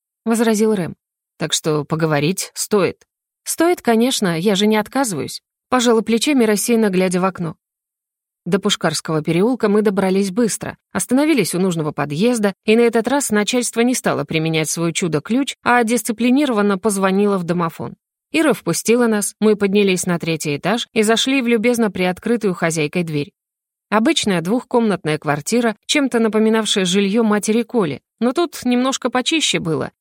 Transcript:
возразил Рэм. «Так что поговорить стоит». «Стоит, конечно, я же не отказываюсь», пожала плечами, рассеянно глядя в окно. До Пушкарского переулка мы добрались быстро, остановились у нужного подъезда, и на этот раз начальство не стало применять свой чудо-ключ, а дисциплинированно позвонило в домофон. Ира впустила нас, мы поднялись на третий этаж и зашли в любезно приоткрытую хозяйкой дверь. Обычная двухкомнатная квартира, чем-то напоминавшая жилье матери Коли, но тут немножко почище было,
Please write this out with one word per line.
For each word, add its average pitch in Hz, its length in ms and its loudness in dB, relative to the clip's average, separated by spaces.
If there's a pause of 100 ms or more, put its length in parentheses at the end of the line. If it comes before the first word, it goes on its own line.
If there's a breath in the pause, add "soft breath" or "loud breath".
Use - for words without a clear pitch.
(260)
возразил 220 500 2
Рэм. 175 200 -4 (420)
«Так 160 160 -4
что 151 300 -2
поговорить 156 680 0
стоит». - 520 -2 (380)
«Стоит, 339 380 0
конечно, 220 580 0
я 196 160 2
же 202 120 2
не 214 100 4
отказываюсь», 214 640 -4 (280)
пожала 233 320 2
плечами, 233 440 2
рассеянно 214 440 2
глядя 185 300 0
в 180 60 0
окно. 175 300 -6 (880)
До 185 160 0
Пушкарского 165 600 -2
переулка 202 480 0
мы 214 140 4
добрались 196 480 0
быстро, 214 440 -2 (160)
остановились 254 600 0
у 175 60 -2
нужного 165 320 -2
подъезда, 190 600 0 (120)
и 214 100 4
на 233 60 6
этот 233 260 2
раз 269 220 -2
начальство 226 520 -2
не 247 120 2
стало 143 300 -2
применять 156 440 -2
свой 165 260 -2
чудо-ключ, 196 680 -2
а 240 200 2
дисциплинированно 233 960 0
позвонило 196 580 0
в 175 60 -4
домофон. 170 540 -4 (340)
Ира 302 220 2
впустила 220 520 0
нас, 208 340 -2
мы 214 160 4
поднялись 196 520 0
на 175 100 0
третий 156 400 -4
этаж 220 340 -2
и 220 120 0
зашли 240 400 0
в 233 40 -2
любезно 233 440 2
приоткрытую 185 640 -2
хозяйкой 165 480 -2
дверь. 151 280 -6 (600)
Обычная 220 500 0
двухкомнатная 196 800 -2
квартира, 208 560 -2 (100)
чем-то 277 320 0
напоминавшая 220 680 2
жилье 202 380 2
матери 214 380 0
Коли, 190 400 -2 (180)
но 240 140 0
тут 339 300 -2
немножко 247 480 0
почище 254 480 0
было, 156 420 -4